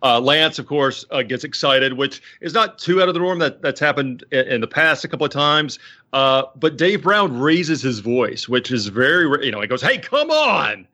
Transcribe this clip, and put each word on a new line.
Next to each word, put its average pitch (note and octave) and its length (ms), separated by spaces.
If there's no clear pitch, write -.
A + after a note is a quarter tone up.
Uh, A#2+ 180
Lance, D3+ 400
of B2 80
course, C#3 440
uh, C3+ 100
gets B2 220
excited, C3+ 500
which C3+ 280
is D#3+ 120
not A3 240
too F3+ 240
out F3+ 60
of F3+ 60
the E3+ 60
norm. F3+ 200
That, D3+ 220
that's C#3 180
happened C#3 520
i-, C#3+ 60
in B2+ 240
the A2+ 60
past D#3 360
a D#3+ 40
couple D3+ 180
of C3+ 60
times. D3 480
Uh, C3+ 300
but D#3 220
Dave F3 260
Brown F#3 360
raises D#3 420
his B2 180
voice, A#2 480
which B2 240
is A2 160
very C3+ 380
ra-, C#3+ 160
you B2+ 100
know, G#2+ 100
he G#2+ 60
goes, B2+ 140
Hey, G3 160
come D4 340
on! F3 640